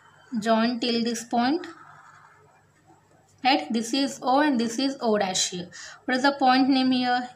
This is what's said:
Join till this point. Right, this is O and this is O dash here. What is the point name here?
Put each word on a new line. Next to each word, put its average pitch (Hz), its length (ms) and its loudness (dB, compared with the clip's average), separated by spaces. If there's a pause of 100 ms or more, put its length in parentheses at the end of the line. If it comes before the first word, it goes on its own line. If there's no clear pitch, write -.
(400)
Join 226 400 0
till 233 240 -2
this 226 200 -4
point. 254 420 -2 (1800)
Right, 269 300 2
this 220 180 -4
is 277 300 -2
O 254 180 2
and 294 200 2
this 226 180 -2
is 269 240 -2
O 214 160 2
dash 185 320 -2
here. 180 200 -10 (360)
What 254 120 -2
is 247 40 0
the 285 120 2
point 262 360 4
name 262 220 2
here? 247 440 0